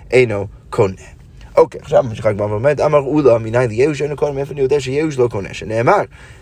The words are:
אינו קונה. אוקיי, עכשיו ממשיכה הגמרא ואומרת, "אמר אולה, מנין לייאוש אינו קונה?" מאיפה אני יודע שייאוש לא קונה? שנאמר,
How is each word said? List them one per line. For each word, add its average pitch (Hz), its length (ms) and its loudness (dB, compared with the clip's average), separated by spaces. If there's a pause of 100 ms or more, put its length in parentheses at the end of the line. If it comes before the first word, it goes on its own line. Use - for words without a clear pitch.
(100)
אינו 110 360 2 (220)
קונה. - 540 -4 (340)
אוקיי, - 240 2
עכשיו 143 220 2
ממשיכה 110 260 -4
הגמרא 104 180 -2
ואומרת, 120 320 0
"אמר 147 200 2
אולה, 139 380 4
מנין 113 320 -2
לייאוש 135 320 0
אינו 147 140 -4
קונה?" 147 160 -2
מאיפה 139 220 -8
אני 143 80 -6
יודע 139 180 2
שייאוש 139 380 -4
לא 120 100 2
קונה? 101 260 -8
שנאמר, 117 480 0 (400)